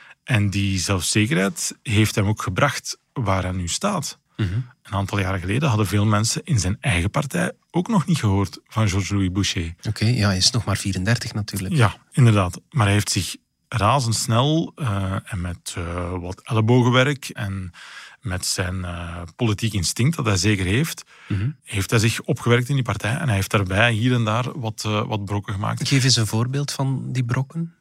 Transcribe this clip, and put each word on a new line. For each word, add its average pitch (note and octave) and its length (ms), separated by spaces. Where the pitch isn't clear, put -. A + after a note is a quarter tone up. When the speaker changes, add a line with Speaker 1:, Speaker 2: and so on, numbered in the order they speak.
Speaker 1:
En G#2 260
die G2 300
zelfzekerheid G#2+ 1040
heeft G#2+ 320
hem G2 120
ook G#2+ 140
gebracht - 560
waar G2 300
hij F2+ 80
nu F#2 160
staat. F#3+ 520
Speaker 2:
Mhm. F#2+ 180
Speaker 1:
Een - 100
aantal G2 260
jaren F#2+ 200
geleden G#2 300
hadden G#2+ 180
veel G2+ 180
mensen A2 380
in C3+ 160
zijn F#2 200
eigen F2+ 320
partij - 400
ook F3+ 160
nog G#3 180
niet E3 120
gehoord G2 500
van A2 220
Georges-Louis F#2+ 420
Boucher. F2 420
Speaker 2:
Oké, G#2+ 180
ja, A2 220
hij G2 100
is F#2 140
nog G#2+ 140
maar G2 120
vierendertig F#2+ 560
natuurlijk. G#2+ 420
Speaker 1:
Ja, A2 200
inderdaad. G#2 480
Maar A#2+ 160
hij G2+ 80
heeft G#2 180
zich - 240
razendsnel, B2 1080
eh, G2 480
en - 180
met, F2 360
eh, F2 340
wat F2+ 320
ellebogenwerk B2 840
en G2 420
met F2+ 240
zijn, F#2 400
eh, E2+ 360
politiek A2 380
instinct A2+ 420
dat B2 100
hij G2+ 120
zeker F#2+ 280
heeft, A#2+ 380
Speaker 2:
Mhm. G#2 220
Speaker 1:
heeft - 260
hij A#2+ 100
zich G#2+ 220
opgewerkt B2 480
in C#3+ 60
die C3 80
partij G#2+ 340
en F3 80
hij A#2 100
heeft G2 160
daarbij G2+ 400
hier A#2 220
en A#2+ 100
daar A2+ 360
wat, A2 260
eh, G#2+ 220
wat G#2 180
brokken G2+ 280
gemaakt. A2 340
Speaker 2:
Geef C3+ 160
eens B2+ 120
een A2+ 120
voorbeeld B2+ 440
van C3 400
die B2+ 140
brokken. C3+ 560